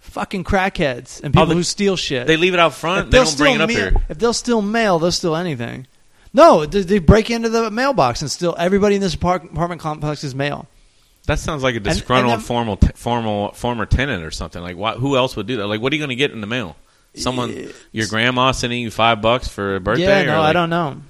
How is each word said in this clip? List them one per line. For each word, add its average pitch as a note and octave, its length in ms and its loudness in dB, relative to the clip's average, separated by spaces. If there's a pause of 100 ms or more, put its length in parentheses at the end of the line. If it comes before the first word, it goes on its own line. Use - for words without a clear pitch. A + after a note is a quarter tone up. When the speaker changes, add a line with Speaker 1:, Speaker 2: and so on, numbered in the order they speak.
Speaker 1:
Fucking - 440 -8
crackheads E3 760 -2
and C#3 140 -4
Speaker 2:
Oh, D3+ 60 4
Speaker 1:
people D#3+ 40 4
Speaker 2:
the, E3 80 0
Speaker 1:
who F3 80 0
steal G3 340 -2
shit. B2+ 300 -4
Speaker 2:
they D#3+ 100 2
leave F3+ 180 2
it F3 60 2
out D#3+ 140 4
front. F#3 320 -2
Speaker 1:
If - 40 -4
Speaker 2:
They - 80 8
Speaker 1:
they'll B3+ 80 6
Speaker 2:
don't A#3+ 120 -4
bring C#4+ 160 4
it - 20 -2
Speaker 1:
steal G#3 80 2
Speaker 2:
up A3 40 0
Speaker 1:
me-, A#3 60 0
Speaker 2:
here. G3+ 180 2 (160)
Speaker 1:
if D#3+ 100 -10
they'll A3+ 140 2
steal A3+ 300 0
mail, G#3 360 2
they'll E3+ 140 2
steal E3 240 -2
anything. C3 500 -6 (460)
No, A#3 340 8
they, F#3 160 -2
they F#3 160 2
break G3 320 6
into A#3 180 -2
the A3+ 220 0
mailbox G#3 520 0
and C#3+ 80 -6
steal E3+ 280 -4
everybody G3 380 2
in G3 40 -2
this F#3 140 -2
apart-, F3 300 -2
apartment E3+ 360 -6
complex's D3+ 540 -6
mail. C#3 320 -4 (600)
Speaker 2:
That D3+ 120 0
sounds D3+ 240 -6
like B2+ 120 2
a A2+ 40 -2
Speaker 1:
And, G2+ 80 -4
and D#3+ 100 2
Speaker 2:
disgruntled B2 380 2
Speaker 1:
I'm A2 60 -4
Speaker 2:
formal A#2 360 -4
te-, - 180 4
formal, A2 580 -2
former A#2+ 340 -4
tenant B2 380 0
or D#2+ 60 -10
something. F2 320 -10
Like, F2 140 -10
why, G#2+ 180 -4
who C3+ 220 0
else B2+ 200 2
would G#2 100 -6
do B2 120 -4
that? G2+ 80 -4
Like, G#2+ 140 -4
what C3+ 120 0
are D3 40 -2
you D3 60 -4
gonna C#3 120 -6
get C3+ 160 0
in A2+ 100 -10
the G2+ 60 -8
mail? A2 300 -6 (380)
Someone, B2 360 -4
Speaker 1:
It's - 220 -12 (200)
Speaker 2:
your A2 140 -2
grandma B2 460 2
sending B2 300 -4
you A#2 80 -4
five A2 320 2
bucks A#2 260 2
for G2 280 -4
a F#2+ 40 -4
birthday? A2 240 0
Speaker 1:
Yeah, G3 200 4
no, - 100 0
Speaker 2:
or, - 20 2
Speaker 1:
I D#3+ 40 2
Speaker 2:
like D#3 140 2
Speaker 1:
don't E3+ 160 2
know. D3+ 400 -4